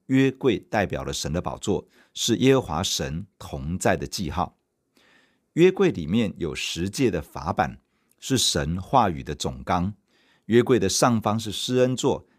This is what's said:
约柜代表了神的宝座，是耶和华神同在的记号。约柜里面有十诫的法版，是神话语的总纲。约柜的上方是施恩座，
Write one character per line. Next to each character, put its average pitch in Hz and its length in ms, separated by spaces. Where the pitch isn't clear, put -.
约 131 240
柜 131 280
代 101 280
表 67 180
了 69 80
神 - 180
的 85 120
宝 69 160
座， - 280
是 113 220
耶 131 180
和 131 80
华 80 200
神 78 440
同 76 380
在 98 200
的 69 100
记 73 240
号。 80 260
约 175 160
柜 185 200
里 87 160
面 101 320
有 76 160
十 85 340
诫 117 220
的 87 100
法 - 320
版， 71 280
是 131 200
神 85 420
话 107 300
语 69 120
的 71 120
总 65 280
纲。 90 300
约 117 160
柜 120 160
的 95 100
上 120 320
方 107 180
是 107 140
施 127 280
恩 127 140
座， - 320